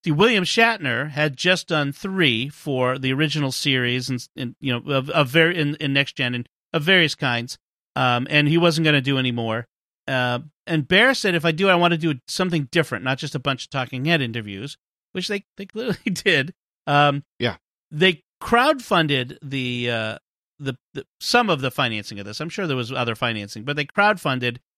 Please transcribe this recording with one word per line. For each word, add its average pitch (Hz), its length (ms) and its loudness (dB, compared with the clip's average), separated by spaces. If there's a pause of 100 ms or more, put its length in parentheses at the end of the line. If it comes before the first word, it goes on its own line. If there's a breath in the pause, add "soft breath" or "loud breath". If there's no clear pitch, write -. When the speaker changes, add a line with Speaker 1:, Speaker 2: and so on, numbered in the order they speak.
Speaker 1:
See, 170 60 0
William 196 320 4
Shatner 156 680 0
had 143 260 -2
just 180 320 0
done 147 240 0
three 147 560 0
for 131 500 -2
the 131 140 -2
original 143 400 0
series 127 580 -2
and, 123 160 -6 (100)
and, 123 220 -8
you 135 140 -4
know, 131 200 -4
of, 135 180 0
of 151 180 2
very, 165 280 2
in, 151 200 -2
in 143 160 -4
Next 139 240 -2
Gen 123 180 -2
and 120 140 -8 (240)
of 160 100 0
various 175 320 4
kinds, 120 420 -4 (380)
um, 127 340 0
and 147 200 4
he 165 100 4
wasn't 165 260 4
gonna 147 160 4
do 135 180 0
any 127 120 0
more. 117 380 -4 (400)
Uh, 123 320 0 (260)
and 156 220 0
Behr 233 280 4
said, 180 200 0
"If 160 80 -2
I 165 80 2
do, 190 160 2
I 180 80 6
wanna 170 220 4
do 156 160 0 (120)
something 180 460 -2
different, 127 320 0
not 131 140 -2
just - 180 -8
a - 20 -2
bunch 131 240 -4
of - 80 -14
talking 131 360 -6
head 165 140 2
interviews," 113 560 -6 (360)
which 185 160 -6
they, 202 160 -4 (120)
they 196 100 -12
clearly 220 280 -6 (100)
<laughs> 220 80 -2
did. 160 400 0 (360)
Um, 143 340 4 (160)
Speaker 2:
Yeah. 117 200 -2 (340)
Speaker 1:
they 170 320 2 (180)
crowdfunded 180 1000 2
the, 123 520 -4
uh, 110 260 -4 (400)
the, 135 180 -6 (180)
the, 139 100 -10 (160)
some 240 300 2
of 147 100 2
the 131 100 -2
financing 110 480 -4
of 98 80 -10
this. 110 140 -10
I'm 160 80 -6
sure 190 180 -6
there 139 100 -2
was 123 160 -4
other 120 220 -2
financing, 110 500 -6
but 143 120 -4
they 147 80 -4
crowdfunded. 143 760 0 (200)